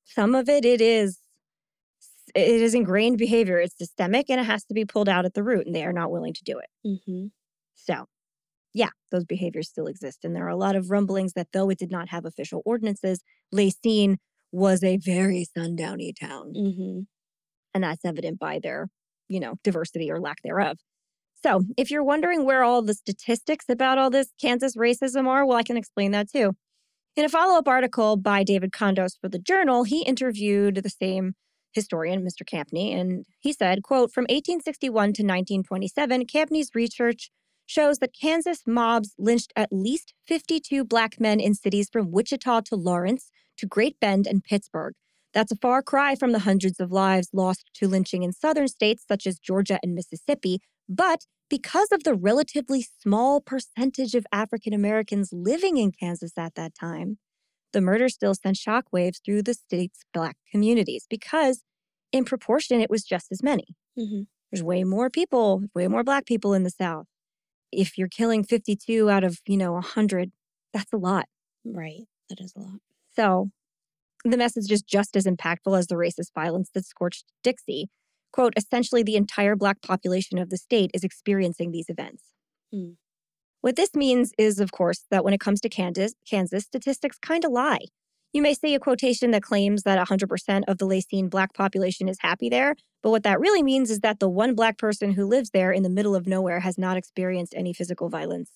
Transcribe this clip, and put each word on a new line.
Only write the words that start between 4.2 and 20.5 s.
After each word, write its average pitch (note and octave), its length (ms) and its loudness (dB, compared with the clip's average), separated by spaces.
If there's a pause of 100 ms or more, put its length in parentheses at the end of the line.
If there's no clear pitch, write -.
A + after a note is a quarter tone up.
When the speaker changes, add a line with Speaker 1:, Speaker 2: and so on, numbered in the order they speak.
Speaker 1:
and B3+ 100 0
it B3 40 -2
has G#3+ 200 -2
to G#3+ 100 -8
be A3 100 0
pulled G#3 240 0
out F3+ 180 2
at F3+ 80 -4
the G3+ 100 -2
root, A3 220 0
and E3 100 -4
they D#3 80 -4
are F3+ 80 -4
not E3+ 180 -4
willing E3 220 -6
to D#3+ 100 -14
do - 160 -8
it. - 120 -18 (160)
Speaker 2:
Mm-hmm. F#3+ 400 -6 (480)
Speaker 1:
So, C#3+ 320 -8 (640)
yeah, G#3+ 180 0 (200)
those F3+ 140 -2
behaviors F3 440 -6
still D#3+ 180 -8
exist. - 380 -12
And E3+ 100 -6
there E3+ 120 -6
are - 20 -6
a F3 80 -4
lot G3 180 0
of F#3 160 -2
rumblings F#3+ 440 0
that F3 180 -6
though F#3+ 160 0
it F#3+ 100 0
did F3 120 -8
not E3+ 180 -8
have E3+ 160 -10
official D#3+ 400 -10
ordinances, G#3 580 -2 (320)
Lacine G3+ 640 4 (340)
was F#3 320 2
a F#3 140 4
very F3+ 500 0 (100)
sundowny E3+ 600 -6
town. - 380 -14
Speaker 2:
Mm-hmm. F#3 440 -4 (720)
Speaker 1:
And F#3+ 100 0
that's E3 200 -6
evident E3 340 -6
by D#3 200 -6
their, D#3 300 -8 (400)
you F#3+ 120 -4
know, B2+ 220 -8
diversity E3 480 -2
or D#3+ 100 -4
lack D#3 220 -8
thereof. E3 360 -2 (640)